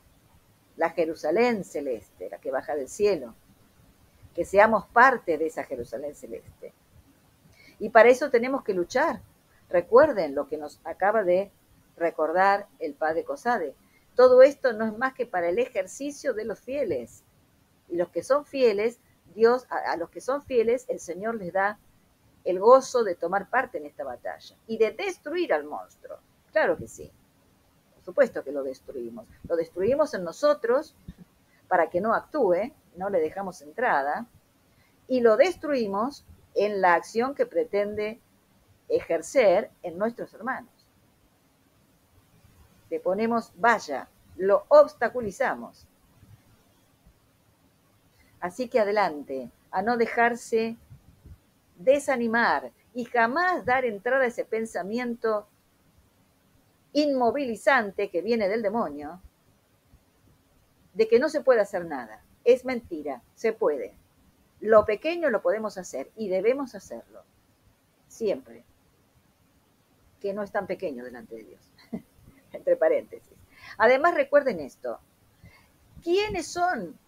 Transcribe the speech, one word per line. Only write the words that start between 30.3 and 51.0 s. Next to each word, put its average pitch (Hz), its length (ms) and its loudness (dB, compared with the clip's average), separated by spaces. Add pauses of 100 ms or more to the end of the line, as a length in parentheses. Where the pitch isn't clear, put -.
para 185 220 2
que 175 100 -4
no 214 140 0
actúe, 202 580 0 (240)
no 190 140 -8
le 185 100 0
dejamos 180 420 -6
entrada, 175 640 -2 (840)
y 254 120 0
lo 226 160 6
destruimos 269 880 0 (300)
en 202 260 0
la 180 140 6
acción 226 400 -2
que 247 120 -2
pretende 208 760 -4 (680)
ejercer 190 840 2 (120)
en 170 160 -10
nuestros 208 360 -6
hermanos. 190 380 -10 (2250)
Le 160 100 -6
ponemos 220 560 -2
valla, 185 520 0 (280)
lo 190 320 2
obstaculizamos. 226 1160 2 (2500)
Así 180 280 -8
que 233 120 4
adelante, 160 720 0 (200)
a 190 120 -2
no 240 140 0
dejarse 233 800 0 (1000)